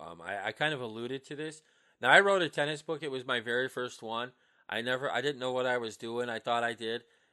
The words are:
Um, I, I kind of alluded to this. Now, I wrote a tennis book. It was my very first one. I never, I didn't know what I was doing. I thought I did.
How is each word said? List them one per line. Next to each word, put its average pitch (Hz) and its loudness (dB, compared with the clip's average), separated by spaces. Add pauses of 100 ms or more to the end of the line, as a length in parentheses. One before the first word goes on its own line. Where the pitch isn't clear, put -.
Um, 85 -14
I, 95 -4
I 110 -4
kind 151 0
of 131 -6
alluded 123 -8
to 147 -12
this. 156 -10 (380)
Now, 123 6
I 165 12
wrote 196 6
a 156 2
tennis 147 -2
book. 160 -6
It 151 -4
was 127 -6
my 123 0
very 120 0
first 123 -6
one. 117 -6 (360)
I 110 -2
never, 127 0
I 117 0
didn't 139 -2
know 127 -2
what 127 0
I 123 2
was 113 -6
doing. 120 -4
I 113 -4
thought 117 0
I 117 0
did. 113 -6 (280)